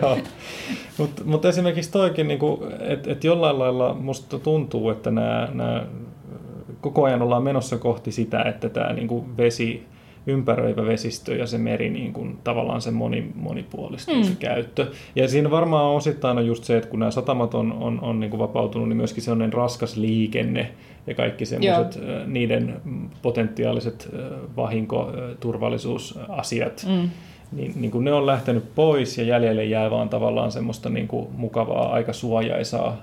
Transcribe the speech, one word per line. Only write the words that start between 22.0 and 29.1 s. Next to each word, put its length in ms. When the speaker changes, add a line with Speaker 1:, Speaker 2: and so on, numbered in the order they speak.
Speaker 2:
Joo. 20
Speaker 1:
ö, 100
niiden 540
potentiaaliset, 920
ö, 180
vahinko-, 600
ö, 220
turvallisuusasiat, 1500
Speaker 2:
Mm. 220
Speaker 1:
niin, 240
niinku, 240
ne 120
on 140
lähtenyt 380
pois 440